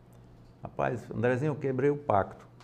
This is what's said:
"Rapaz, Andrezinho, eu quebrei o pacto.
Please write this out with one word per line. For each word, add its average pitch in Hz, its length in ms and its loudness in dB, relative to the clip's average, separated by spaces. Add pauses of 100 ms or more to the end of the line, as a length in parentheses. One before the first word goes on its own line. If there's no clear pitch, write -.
(640)
"Rapaz, - 480 -4
Andrezinho, 123 400 0
eu 135 40 -4
quebrei 131 340 0
o 147 80 2
pacto. 104 480 0 (180)